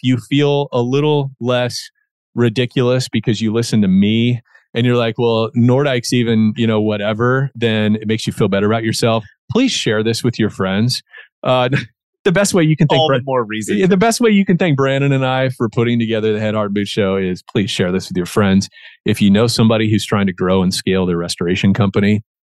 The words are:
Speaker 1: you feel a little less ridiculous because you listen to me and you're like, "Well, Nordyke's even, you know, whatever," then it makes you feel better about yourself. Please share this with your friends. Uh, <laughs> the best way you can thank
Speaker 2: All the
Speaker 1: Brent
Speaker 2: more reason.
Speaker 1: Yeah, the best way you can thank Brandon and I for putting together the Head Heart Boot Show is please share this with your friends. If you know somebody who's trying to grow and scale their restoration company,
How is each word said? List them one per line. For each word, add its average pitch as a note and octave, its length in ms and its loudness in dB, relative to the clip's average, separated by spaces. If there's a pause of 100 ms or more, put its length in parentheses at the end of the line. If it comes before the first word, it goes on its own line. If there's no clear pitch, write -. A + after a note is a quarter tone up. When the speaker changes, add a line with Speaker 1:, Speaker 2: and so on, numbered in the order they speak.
Speaker 1:
you B2+ 140 2
feel C#3+ 540 0
a B2 100 0
little C#3 500 0 (100)
less B2 480 -4 (460)
ridiculous B2 760 0
because A2+ 320 -2
you A2 120 0
listen A2+ 280 0
to G2 60 2
me A2 540 2 (320)
and A#2 120 0
you're B2 120 2
like, A2+ 200 -2
"Well, A2+ 400 0
Nordyke's B2 560 2
even, A2+ 420 2
you A#2 120 0
know, A2 120 2
whatever," A2 760 -2
then A2 400 0
it G#2+ 120 -6
makes A2 200 -2
you G2 60 -2
feel A2 140 0
better G2 200 0
about A2+ 160 0
yourself. A2+ 400 -2 (280)
Please B3+ 200 0
share A2 320 -2
this A2+ 200 -2
with A#2 140 -2
your G#2+ 140 0
friends. G2+ 500 -2 (420)
Uh, B2+ 260 0 (280)
<laughs> - 260 -16
the G3 80 2
best F#3+ 220 2
way F3+ 100 2
you D#3 120 2
can D#3 120 2
thank D3 120 2
Speaker 2:
All D#3 80 2
the C#3 60 2
Speaker 1:
Brent B2+ 120 -2
Speaker 2:
more B2+ 180 -2
reason. G#2+ 340 -4
Speaker 1:
Yeah, F#3+ 100 2
the F#3+ 100 2
best A3+ 240 2
way A#3 80 4
you G3 160 4
can F3+ 120 2
thank D#3+ 200 0
Brandon C3+ 340 0
and C3+ 140 0
I C3 240 0
for B2 200 -4
putting A#2+ 280 0
together A2 360 0
the G#2 60 -2
Head G#2+ 140 -2
Heart G#2 220 -2
Boot G2+ 120 -2
Show G2 300 0
is F#2 240 -4 (100)
please G#2+ 200 -2
share F2+ 200 -2
this F#2 180 -4
with F#2+ 80 -8
your F2 100 -2
friends. G2 420 2 (360)
If G#2+ 180 -2
you G2+ 80 4
know A2 160 4
somebody A2+ 420 2
who's G#2 160 0
trying G2+ 220 0
to F2+ 60 -4
grow F#2 280 0
and F2+ 120 0
scale F#2 340 -2
their F2 100 -2
restoration F2+ 560 0
company, G2+ 480 0 (260)